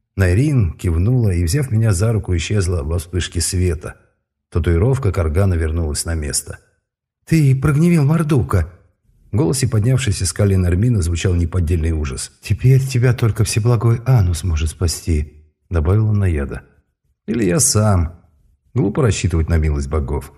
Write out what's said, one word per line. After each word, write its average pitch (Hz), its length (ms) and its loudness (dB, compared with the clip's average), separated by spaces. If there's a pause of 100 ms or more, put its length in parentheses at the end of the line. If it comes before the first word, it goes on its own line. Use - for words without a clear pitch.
(160)
Найрин 98 580 2
кивнула 98 580 0
и, 87 120 0
взяв 127 280 -2
меня 110 220 2
за 110 200 0
руку, 92 220 -2
исчезла 87 480 -2
во 82 160 -4
вспышке 85 420 -6
света. 90 540 -4 (540)
Татуировка 90 600 0
Каргана 87 440 0
вернулась 80 500 -2
на 80 80 -4
место. - 460 -8 (640)
«Ты 143 300 4
прогневил 151 500 2
Мардука!» 147 640 0 (640)
В 101 40 -6
голосе 131 320 0
поднявшейся 107 600 0
с - 60 -6
колен 95 320 2
Армины 98 360 2
звучал 85 320 -2
неподдельный 82 580 0
ужас. 71 400 -6 (100)
«Теперь 131 440 2
тебя 123 280 2
только 110 300 0
всеблагой 117 600 0
Анус 95 380 2
может 78 260 -2
спасти», - 760 -4 (300)
добавила 101 400 0
Наяда. 71 500 -2 (640)
«Или 226 180 -2
я 160 140 2
сам. 104 640 0 (520)
Глупо 170 280 0
рассчитывать 85 480 0
на 85 80 2
милость 73 320 0
богов, 71 480 -6